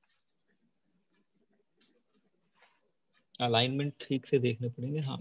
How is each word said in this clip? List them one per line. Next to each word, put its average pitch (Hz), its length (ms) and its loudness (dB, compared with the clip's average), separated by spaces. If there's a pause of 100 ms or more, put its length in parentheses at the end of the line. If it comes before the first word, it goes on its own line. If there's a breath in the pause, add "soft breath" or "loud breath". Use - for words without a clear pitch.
(3500)
Alignment 127 640 2
ठीक 135 260 -2
से 139 120 4
देखने 120 300 0
पड़ेंगे। 139 300 -6
हाँ, 131 220 -4